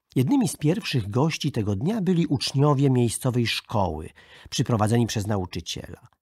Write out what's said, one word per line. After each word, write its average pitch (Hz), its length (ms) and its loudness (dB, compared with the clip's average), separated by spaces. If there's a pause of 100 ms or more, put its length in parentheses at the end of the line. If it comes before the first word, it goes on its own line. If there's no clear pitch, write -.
(160)
Jednymi 185 320 2
z - 100 -4
pierwszych 147 520 -2
gości 139 420 0
tego 104 240 -2
dnia 190 260 -2
byli 170 260 2
uczniowie 139 640 2
miejscowej 123 580 2
szkoły, 85 640 -2 (400)
przyprowadzeni 117 580 2
przez 101 200 -2
nauczyciela. - 800 -6 (140)